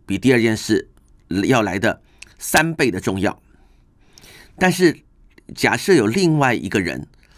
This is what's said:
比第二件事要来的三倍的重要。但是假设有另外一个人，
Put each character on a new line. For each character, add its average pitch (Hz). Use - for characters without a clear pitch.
比 98
第 123
二 120
件 110
事 -
要 120
来 98
的 101
三 160
倍 139
的 90
重 95
要。 95
但 185
是 180
假 110
设 196
有 123
另 156
外 127
一 92
个 104
人， 73